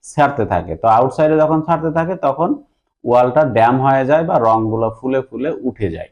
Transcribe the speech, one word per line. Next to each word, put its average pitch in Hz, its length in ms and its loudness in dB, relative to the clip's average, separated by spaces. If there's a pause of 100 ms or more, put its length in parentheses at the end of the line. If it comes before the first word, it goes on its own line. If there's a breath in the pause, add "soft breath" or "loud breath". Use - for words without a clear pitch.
(140)
ছাড়তে 139 320 0
থাকে। 87 300 -4
তো 110 120 0
আউটসাইডে 135 480 2
যখন 156 260 2
ছাড়তে 160 280 -2
থাকে, 165 260 -4
তখন 156 380 -2 (500)
ওয়ালটা 127 400 4
ড্যাম 120 360 2
হয়ে 135 240 2
যায় 156 200 2
বা 143 140 0
রংগুলো 113 640 0
ফুলে 131 220 -2
ফুলে 120 280 -8 (120)
উঠে 113 280 -4
যায়। 80 220 -12